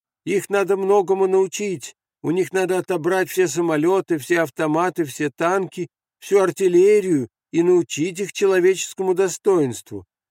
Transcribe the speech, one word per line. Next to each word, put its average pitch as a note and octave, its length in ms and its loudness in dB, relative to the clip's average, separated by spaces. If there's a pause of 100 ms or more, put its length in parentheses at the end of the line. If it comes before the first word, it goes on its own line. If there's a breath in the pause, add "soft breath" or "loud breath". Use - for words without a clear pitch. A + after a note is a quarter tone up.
(240)
"их F#3 240 -4
надо G3 280 0
многому F#3+ 500 2
научить. F#3+ 680 -2 (280)
У C#3 80 -2
них E3+ 220 -2
надо F#3 260 0
отобрать F3 500 -2
все F#3 200 0
самолёты, E3+ 720 0
все E3+ 240 0
автоматы, D#3+ 640 -2
все D3 260 -6
танки, F3 580 -4 (320)
всю G3 180 0
артиллерию F#3 880 2 (220)
и E3 120 2
научить F3 580 0
их G3 120 -8
человеческому F#3 840 0
достоинству". E3 920 -2 (240)